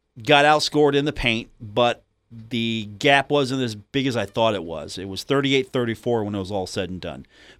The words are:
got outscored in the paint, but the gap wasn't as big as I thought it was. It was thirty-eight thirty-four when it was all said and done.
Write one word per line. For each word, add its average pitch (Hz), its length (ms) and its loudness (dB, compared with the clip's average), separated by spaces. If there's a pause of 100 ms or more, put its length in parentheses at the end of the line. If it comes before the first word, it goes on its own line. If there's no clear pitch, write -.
(260)
got 143 200 6
outscored 147 480 4
in 143 100 2
the 151 80 -2
paint, 117 380 -2 (100)
but 120 420 0 (280)
the 113 580 -4 (100)
gap 139 320 4
wasn't 135 300 0
as 117 140 -4
big 131 320 -4
as 120 100 0
I 110 80 -2
thought 113 300 0
it 90 100 -6
was. 80 320 -10
It 92 100 -10
was 95 160 -10
thirty-eight 135 520 0
thirty-four 117 500 -2
when 104 100 -6
it 101 40 -4
was 95 120 -6
all 98 160 -4
said 92 220 -6
and 92 100 -10
done. 71 280 -12 (340)